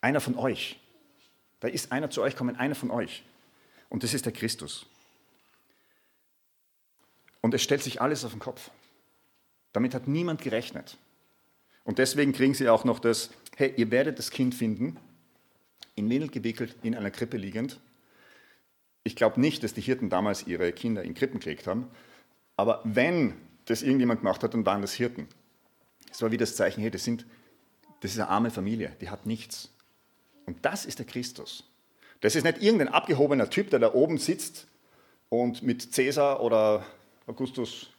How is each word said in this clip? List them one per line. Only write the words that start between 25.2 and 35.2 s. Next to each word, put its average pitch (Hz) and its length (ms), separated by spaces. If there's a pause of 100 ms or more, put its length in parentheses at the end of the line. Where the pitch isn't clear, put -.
Es - 100
war 113 100
wie 117 60
das 113 180
Zeichen, 101 260
hey, 113 100
das - 120
sind, 117 220 (760)
das 98 100
ist 110 80
eine 107 100
arme 110 220
Familie, 101 500
die - 80
hat - 160
nichts. - 460 (760)
Und - 200
das 170 200
ist - 140
der 123 60
Christus. - 640 (520)
Das 107 140
ist 156 80
nicht 160 180
irgendein 202 280
abgehobener 143 600
Typ, 196 200
der 131 100
da 113 140
oben 156 240
sitzt - 500 (600)